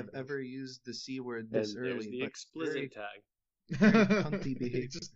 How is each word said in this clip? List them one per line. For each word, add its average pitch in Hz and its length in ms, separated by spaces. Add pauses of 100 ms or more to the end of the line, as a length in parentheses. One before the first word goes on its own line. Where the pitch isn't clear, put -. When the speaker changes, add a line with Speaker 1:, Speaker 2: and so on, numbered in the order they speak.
Speaker 1:
language. - 100
Speaker 2:
ever 135 260
used 127 420
the 120 100
C 131 260
word 117 300
this 107 240
Speaker 3:
And 123 100
there's 127 100 (120)
Speaker 2:
early, 104 40
Speaker 3:
the 123 100
Speaker 2:
but 135 80
Speaker 3:
explicit 156 460
Speaker 2:
very, 139 140
Speaker 3:
tag. 104 340 (480)
Speaker 2:
very 196 540
punty 156 220
Speaker 1:
<laughs> 139 60
It - 60
Speaker 2:
behavior. 123 320
Speaker 1:
just, - 240